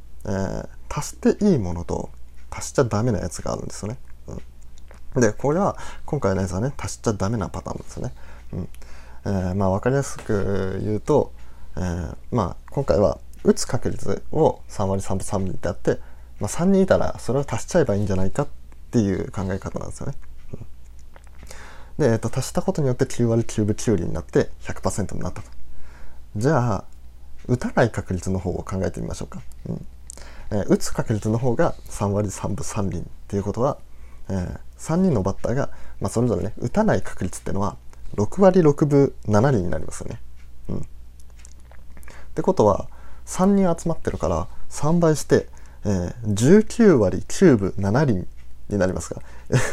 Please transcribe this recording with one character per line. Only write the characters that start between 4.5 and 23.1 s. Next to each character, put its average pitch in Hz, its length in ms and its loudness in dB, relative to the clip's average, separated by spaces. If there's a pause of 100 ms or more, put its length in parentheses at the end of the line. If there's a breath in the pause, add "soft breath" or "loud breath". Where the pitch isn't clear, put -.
う 135 40 2
ん。 - 20 6
で、 110 120 6
こ 135 180 -2
れ 165 80 2
は 190 180 0 (280 loud breath)
今 147 140 -2
回 98 160 2
の 95 60 0
や 95 60 0
つ 90 60 -4
は 92 80 0
ね、 139 160 -2
足 - 160 -6
し - 40 -12
ち - 100 -4
ゃ 113 60 2
ダ 98 160 -2
メ 117 80 -2
な 95 120 -2
パ - 120 -8
タ - 100 -8
ー - 40 -6
ン - 20 -8
で - 120 -10
す - 80 -10
よ - 100 -4
ね。 127 60 -8 (400 loud breath)
う - 40 -6
ん。 - 120 -6 (560 loud breath)
え 98 40 -4
ー、 92 260 0
ま 98 120 2
あ、 - 20 4
わ 95 100 2
か 123 100 0
り 135 60 2
や 139 80 2
す - 140 -6
く 98 680 0
言 107 120 0
う 101 40 0
と、 - 320 2 (440 soft breath)
え - 40 -4
ー、 87 360 -4 (160)
ま 107 280 0
あ、 - 120 -14
今 139 120 -2
回 - 160 4
は - 200 4 (240)
打 202 100 6
つ - 120 0
確 - 240 2
率 - 420 0
を - 360 4
三 98 220 -2
割 95 120 0
三 - 160 0
分 190 60 -4
三 190 220 0
厘 175 80 -2
っ - 20 2
て - 120 0
あ 180 40 0
っ - 40 -4
て、 - 240 0 (400 soft breath)
ま 107 60 -2
あ、 - 20 -2
三 180 240 2
人 190 100 6
い 190 40 6
た 95 120 6
ら - 220 2
そ - 140 -2
れ 135 60 4
を 143 80 0
足 - 160 -2
し - 20 -8
ち - 100 -2
ゃ 175 60 6
え 135 40 4
ば 101 100 2
い 101 40 2
い 104 40 2
ん 101 40 0
じ 98 60 0
ゃ - 20 2
な 92 100 6
い 98 60 6
か 151 120 2
っ - 40 -2 (440)
て 123 80 4
い 98 140 4
う - 180 -4
考 101 100 -6 (100)
え 95 80 -2
方 - 200 -6
な - 60 -8
ん - 40 -6
で - 60 -8
す - 60 -8
よ - 60 -4
ね。 139 60 -4 (400)
う - 20 -6
ん。 - 40 -6 (1400 loud breath)
で、 117 80 6
え 113 40 4
ー - 20 2
と、 110 160 -2
足 - 140 0
し - 40 -8
た 180 100 0
こ - 120 0
と - 80 0
に 139 60 2
よ 123 60 4
っ - 40 -4
て 131 80 4
九 120 220 2